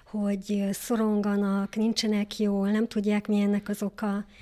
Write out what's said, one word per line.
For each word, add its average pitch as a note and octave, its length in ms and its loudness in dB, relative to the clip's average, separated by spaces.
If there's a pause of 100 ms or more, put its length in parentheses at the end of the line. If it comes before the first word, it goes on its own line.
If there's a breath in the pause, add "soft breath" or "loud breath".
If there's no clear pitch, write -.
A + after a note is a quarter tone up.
hogy G3+ 680 -2
szoronganak, G3+ 1040 0
nincsenek G#3+ 600 0
jól, G3+ 320 0
nem A3 180 2
tudják, G#3 380 0
mi G#3 140 2
ennek G3+ 280 0
az G#3 140 -4
oka, G3+ 420 -4 (180 loud breath)